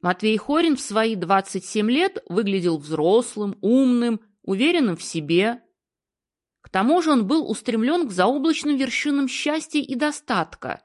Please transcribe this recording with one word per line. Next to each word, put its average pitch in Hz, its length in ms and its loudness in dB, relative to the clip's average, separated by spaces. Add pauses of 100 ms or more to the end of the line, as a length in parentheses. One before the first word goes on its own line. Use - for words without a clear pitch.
Матвей 185 360 0
Хорин 302 400 2
в - 40 -8
свои 220 360 -2
двадцать 190 480 -2
семь 214 260 -2
лет 349 380 0
выглядел 185 500 0
взрослым, 180 840 0
умным, 240 600 2 (220)
уверенным 240 540 0
в - 60 -16
себе. 175 640 0 (960)
К - 80 -20
тому 269 340 2
же 320 80 2
он 240 160 4
был 285 240 0
устремлён 247 560 0
к 214 60 -8
заоблачным 277 640 0
вершинам 277 500 -2
счастья 302 540 -4
и 262 160 -6
достатка 233 880 -4